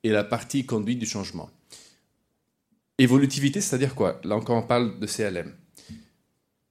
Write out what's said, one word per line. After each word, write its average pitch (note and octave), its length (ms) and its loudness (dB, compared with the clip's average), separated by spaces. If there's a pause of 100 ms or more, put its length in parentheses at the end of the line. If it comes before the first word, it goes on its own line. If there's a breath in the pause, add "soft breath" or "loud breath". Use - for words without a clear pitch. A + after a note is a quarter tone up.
et A2+ 60 2
la G#2 140 4
partie B2+ 400 -4
conduite A#2 340 -2
du A2 80 -4
changement. F#2 440 -8 (1500 loud breath)
Évolutivité, C3+ 600 4
c'est-à-dire C3 340 -2
quoi ? F2+ 300 0
Là G#2 120 -2
encore, A#2 200 0
on A2+ 60 0
parle A#2+ 360 0
de G2+ 80 -6
C G#2+ 180 -4
L F#2+ 120 -4
M. D#2+ 160 -8 (1160 loud breath)